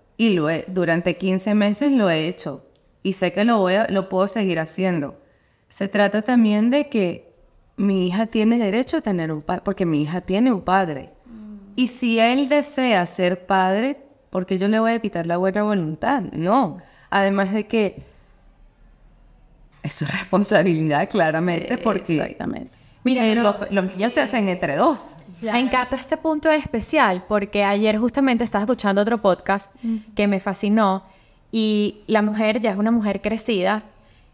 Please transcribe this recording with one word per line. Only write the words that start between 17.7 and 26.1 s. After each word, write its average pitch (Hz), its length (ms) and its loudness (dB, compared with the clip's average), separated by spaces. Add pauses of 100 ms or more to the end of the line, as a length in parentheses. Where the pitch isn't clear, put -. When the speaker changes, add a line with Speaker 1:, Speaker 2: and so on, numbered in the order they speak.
Speaker 1:
es - 100 -10
su - 120 -6
responsabilidad, 165 1040 2
claramente, 170 640 0
Speaker 2:
Eh, - 20 -4
Speaker 1:
porque 180 400 -2
Speaker 2:
exactamente. - 540 -6 (320)
Speaker 3:
Mira, 247 220 2
Speaker 1:
eh, 220 100 4
Speaker 3:
pero 233 80 2
Speaker 1:
los, 202 280 0
los 190 240 0
niños 214 180 -2
se 311 80 2
hacen 220 280 -2
entre 175 260 -2
dos. 240 360 0 (300)
Speaker 3:
me 226 160 -2
encanta 254 380 0
este 262 220 -4